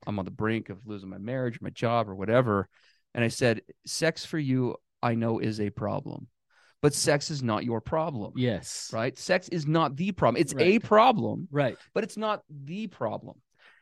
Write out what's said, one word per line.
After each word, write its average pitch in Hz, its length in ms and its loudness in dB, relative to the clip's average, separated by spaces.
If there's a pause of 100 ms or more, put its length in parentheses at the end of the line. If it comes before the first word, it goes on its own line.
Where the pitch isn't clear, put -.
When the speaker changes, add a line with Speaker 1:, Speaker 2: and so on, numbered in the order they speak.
Speaker 1:
I'm 101 140 -4
on 92 60 -4
the 95 60 -10
brink 107 380 -2
of 101 160 -14
losing 95 240 -12
my 95 80 -12
marriage, 123 440 -6
my 98 100 -8
job, 117 360 0
or 95 80 -8
whatever. 104 540 2 (460)
And 117 80 0
I 117 60 2
said, 113 320 0 (240)
"Sex - 400 -2
for 170 120 -4
you, 131 380 0 (260)
I 120 140 2
know, 113 240 0
is 110 200 -2
a 104 120 0
problem, 101 560 -6 (540)
but 147 120 4
sex - 380 0
is 143 120 -4
not 107 220 0
your 113 160 -2
problem." 160 560 -4
Speaker 2:
Yes. 120 560 -2
Speaker 1:
Right? 123 240 -2
Sex 185 320 0
is 151 160 -2
not 156 320 2
the 190 140 -2
problem. 127 280 4
It's 160 140 2
a 165 200 6
Speaker 2:
Right. 226 100 4
Speaker 1:
problem, 185 680 6
Speaker 2:
Right. 139 260 0 (160)
Speaker 1:
but 202 100 0
it's - 140 -10
not 214 320 -2
the 160 380 -10
problem. - 540 -6 (400)